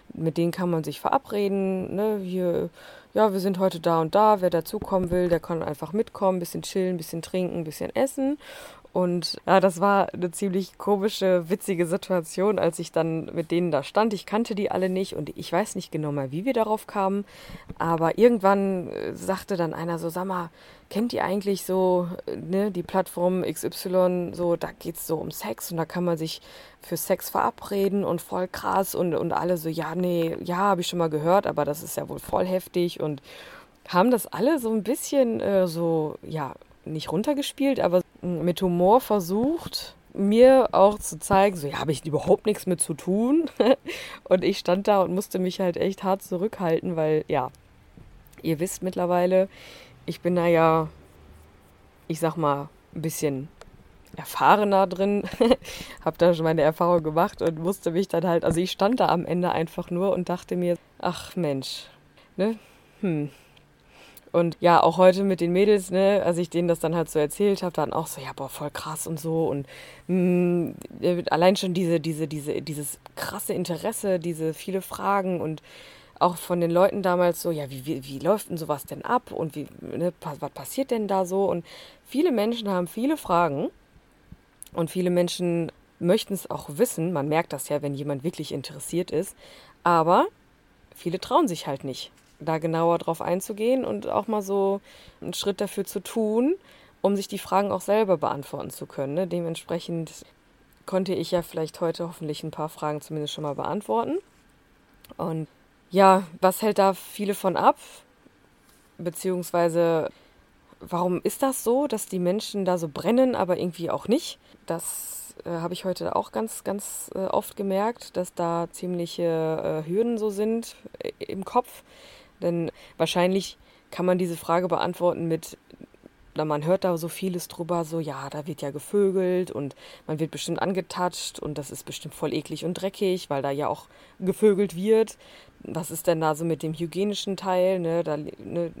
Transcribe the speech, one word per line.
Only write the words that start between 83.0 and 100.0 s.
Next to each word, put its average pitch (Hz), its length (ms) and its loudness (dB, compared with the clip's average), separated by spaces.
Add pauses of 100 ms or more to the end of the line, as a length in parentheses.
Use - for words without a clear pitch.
Fragen 175 540 2 (1000)
und 165 180 -2
viele 180 200 0
Menschen 175 600 0 (300)
möchten's 190 500 0
auch - 200 -8
wissen. 170 420 0
Man 143 160 0
merkt 160 240 0
das 139 160 -8
ja, 147 140 -2
wenn 143 120 -4
jemand 139 300 -4
wirklich 160 280 -6
interessiert 156 600 -6
ist, 170 240 -4 (480)
aber 175 420 6 (680)
viele 180 260 -6
trauen 285 280 4
sich 170 180 -6
halt 139 180 -4
nicht, - 260 -10 (300)
da 160 180 -2
genauer 165 400 2
drauf 165 220 -4
einzugehen 220 640 0
und 214 240 -6
auch 208 200 0
mal 208 140 0
so 196 380 0 (400)
einen 170 140 -8
Schritt - 260 -4
dafür 196 240 -4
zu - 160 -8
tun, 233 540 0 (480)
um 202 140 2
sich 196 120 -4
die 196 100 -8
Fragen 196 340 0
auch 190 80 -2
selber 202 360 2
beantworten 143 540 -6
zu - 160 -12
können, 139 280 -6
ne? 185 120 0
Dementsprechend 165 960 -6 (640)